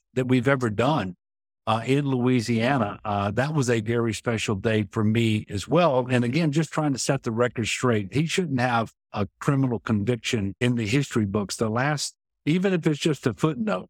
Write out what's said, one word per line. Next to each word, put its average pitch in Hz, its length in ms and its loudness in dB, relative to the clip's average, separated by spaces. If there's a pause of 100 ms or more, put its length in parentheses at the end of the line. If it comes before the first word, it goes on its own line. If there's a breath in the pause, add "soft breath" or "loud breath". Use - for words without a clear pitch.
(140)
that 127 160 -2
we've 127 180 4
ever 131 220 2
done, 107 460 0 (520)
uh, 113 160 2
in 139 220 2
Louisiana, 120 1000 2
uh, 101 280 -2
that 131 240 -2
was 127 160 2
a 117 100 2
very 117 320 0
special 113 400 -2
day 107 380 0
for 113 120 -2
me 107 460 2
as 101 180 -6
well. 135 400 2
And 127 160 2
again, 147 280 0
just 151 200 0
trying 151 220 0
to 117 60 -4
set - 240 -2
the 120 80 -2
record 117 360 -2
straight. 107 460 0
He 151 140 0
shouldn't 151 320 -2
have 120 320 0 (200)
a 104 160 -2 (120)
criminal 135 400 0
conviction 104 800 -2
in 123 160 2
the 117 100 -2
history 120 400 0
books. 98 300 -4
The 113 140 -2
last, 135 440 -2 (320)
even 185 260 2
if 170 140 -2
it's 151 140 2
just - 260 -2
a 120 80 2
footnote, 110 560 -2